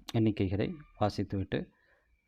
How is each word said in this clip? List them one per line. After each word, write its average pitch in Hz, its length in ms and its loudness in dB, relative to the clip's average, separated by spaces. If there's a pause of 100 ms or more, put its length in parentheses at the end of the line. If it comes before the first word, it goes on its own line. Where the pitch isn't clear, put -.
(120)
எண்ணிக்கைகளை 110 600 2 (240)
வாசித்துவிட்டு, 104 720 -2 (580)